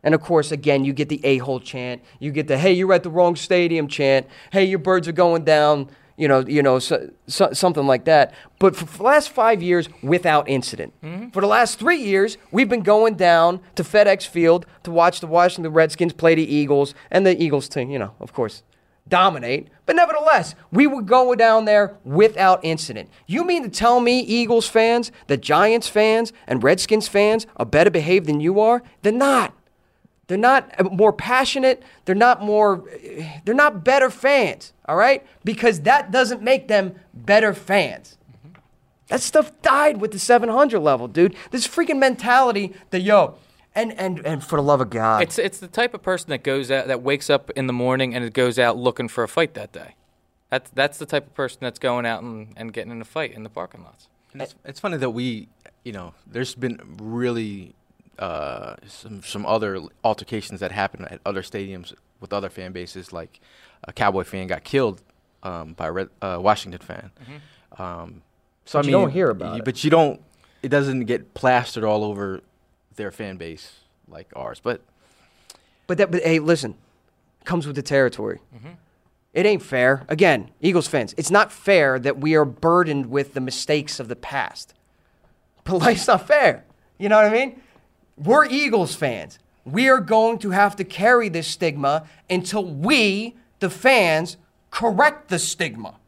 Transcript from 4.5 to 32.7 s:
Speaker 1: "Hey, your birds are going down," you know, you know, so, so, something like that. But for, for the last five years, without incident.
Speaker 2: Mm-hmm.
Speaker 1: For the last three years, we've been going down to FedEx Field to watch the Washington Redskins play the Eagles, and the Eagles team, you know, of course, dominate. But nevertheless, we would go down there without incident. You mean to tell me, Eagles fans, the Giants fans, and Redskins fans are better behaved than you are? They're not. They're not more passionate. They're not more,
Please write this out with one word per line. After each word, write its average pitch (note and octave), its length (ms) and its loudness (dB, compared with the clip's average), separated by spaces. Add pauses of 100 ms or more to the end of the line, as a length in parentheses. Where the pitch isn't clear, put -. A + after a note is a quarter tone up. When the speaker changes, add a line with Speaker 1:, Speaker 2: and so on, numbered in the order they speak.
Speaker 1:
"Hey, G3 120 2
your F#3+ 160 0
birds F3 300 0
are E3 40 -6
going E3+ 300 2
down," D3+ 460 4 (260)
you D3+ 140 -2
know, C3+ 100 6
you C#3 240 0
know, B2+ 160 4
so, B2 300 -4 (180)
so, E3+ 240 2
something D3+ 340 0
like C3 200 2
that. D3+ 280 4 (260)
But F#3+ 180 4
for, E3+ 80 -10
for - 140 -20
the F#3+ 40 -8
last C#4+ 260 4
five A3+ 320 2
years, F3 280 0 (120)
without D#3+ 460 0
incident. B2+ 460 -6 (100)
Speaker 2:
Mm-hmm. F#3 280 -14
Speaker 1:
For G3 100 -2
the G3+ 60 0
last A3 320 0
three D#4+ 220 0
years, G3+ 360 0 (120)
we've G#3+ 200 0
been A#3 120 -2
going G#3+ 340 4
down E3+ 440 4 (160)
to F3 80 -4
FedEx G3+ 420 2
Field E3+ 400 2 (180)
to F3 80 -12
watch E3+ 280 2
the E3+ 80 -12
Washington E3+ 460 2
Redskins D#3+ 400 2
play E3 200 4
the D#3+ 160 0
Eagles, C#3+ 460 0 (160)
and G3 140 2
the F3+ 160 4
Eagles C#3+ 260 -2
team, B2+ 220 -6
you C#3 100 -6
know, G2+ 220 -8
of - 100 -18
course, - 320 -8 (460)
dominate. D#3 580 0 (180)
But D#4+ 120 2
nevertheless, D4+ 580 2 (160)
we C4 160 4
would C4 200 -4
go B3 280 4
down A3+ 300 4
there G#3 400 2
without F#3 580 4
incident. D3+ 460 -6 (180)
You B3 160 -4
mean F4 200 0
to G#3+ 60 -8
tell A#3+ 300 2
me, A#3+ 220 2
Eagles A#3 480 0
fans, A#3 420 2 (160)
the C#3+ 80 2
Giants G3+ 540 2
fans, A3 420 2 (160)
and A#2+ 160 -2
Redskins G3 460 2
fans G#3+ 380 0 (100)
are - 80 -2
better D#3 240 4
behaved E3+ 380 0
than D3 120 -2
you F#3 220 0
are? A#3+ 200 2 (200)
They're G#3 100 0
not. B3+ 420 0 (720)
They're F#3 100 -4
not A#3 560 2
more G3+ 180 6
passionate. B3+ 680 0 (240)
They're F#3+ 80 0
not A3+ 300 4
more, G#3 440 2 (580)